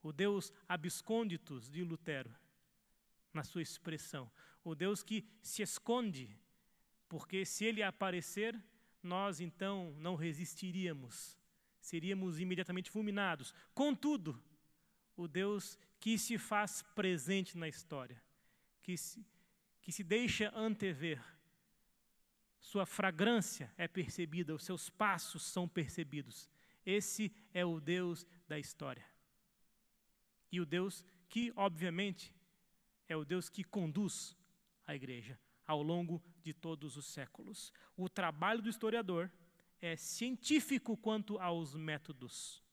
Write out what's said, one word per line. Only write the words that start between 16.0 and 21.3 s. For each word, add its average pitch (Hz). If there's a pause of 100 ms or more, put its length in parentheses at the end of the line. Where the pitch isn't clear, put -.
se 233
faz 208 (140)
presente 185
na 165
história, 127 (600)
que 180
se, - (560)
que 185
se 202
deixa 214
antever, 170 (1400)